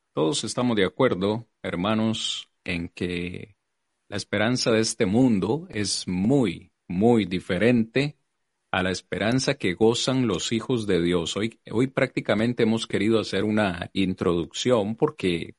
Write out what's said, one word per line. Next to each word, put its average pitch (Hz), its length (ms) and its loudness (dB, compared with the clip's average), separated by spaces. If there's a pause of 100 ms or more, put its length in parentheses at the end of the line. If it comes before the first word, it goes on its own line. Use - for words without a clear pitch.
(140)
todos 147 300 -2
estamos 123 320 -2
de 101 100 4
acuerdo, 107 600 0 (140)
hermanos, 107 880 -2 (140)
en 87 260 -6
que 90 640 -8 (540)
la 101 80 -8
esperanza 107 540 0
de 110 80 4
este 110 260 0
mundo 113 640 2
es - 380 -6
muy, 95 640 0 (160)
muy 104 380 4
diferente 113 920 0 (520)
a 95 140 0
la 92 80 0
esperanza 117 640 -2
que 90 200 -2
gozan 120 520 2
los 87 240 -2
hijos 113 360 -2
de 90 140 2
Dios. 87 360 0
Hoy, 110 220 -4 (120)
hoy 127 160 0
prácticamente 120 760 0
hemos 110 220 2
querido 107 340 2
hacer 98 240 -2
una 104 500 -2
introducción 95 1000 0
porque 90 640 -2